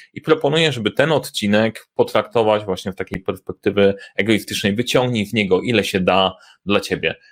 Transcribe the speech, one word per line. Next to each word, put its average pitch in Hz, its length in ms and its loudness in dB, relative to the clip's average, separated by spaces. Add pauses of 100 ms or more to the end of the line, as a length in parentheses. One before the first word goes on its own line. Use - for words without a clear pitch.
(140)
i - 80 -14
proponuję, 156 500 2
żeby 110 200 -4
ten 143 200 2
odcinek 110 840 0
potraktować 107 680 0
właśnie 95 260 -6
w - 40 -10
takiej 95 260 -8
perspektywy 98 720 0 (220)
egoistycznej. 101 600 0
Wyciągnij 123 500 0
z - 80 -8
niego, 95 280 2
ile 110 220 0
się 98 160 -2
da 92 380 2 (280)
dla 101 140 2
ciebie. 80 360 -4 (160)